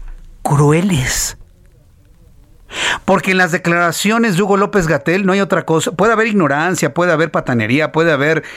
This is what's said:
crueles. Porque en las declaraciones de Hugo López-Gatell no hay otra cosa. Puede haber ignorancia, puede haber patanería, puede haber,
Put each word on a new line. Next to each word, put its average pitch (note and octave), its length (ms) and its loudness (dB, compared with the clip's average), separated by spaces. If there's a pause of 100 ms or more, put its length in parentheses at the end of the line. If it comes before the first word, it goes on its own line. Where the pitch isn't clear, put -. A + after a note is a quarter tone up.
(420)
crueles. D3 920 0 (1700)
Porque F#3 280 0
en F#3 40 0
las F3+ 160 0
declaraciones F3 840 0
de F#3+ 60 2
Hugo G3 140 2
López-Gatell F#3+ 680 0
no F#3 60 2
hay G3 80 2
otra F3 260 -2
cosa. D#3+ 260 0
Puede G#3+ 220 2
haber A3 140 2
ignorancia, D#3+ 640 0
puede F3 180 2
haber D#3 180 0
patanería, C#3 640 0
puede E3 200 2
haber, D3+ 320 0 (120)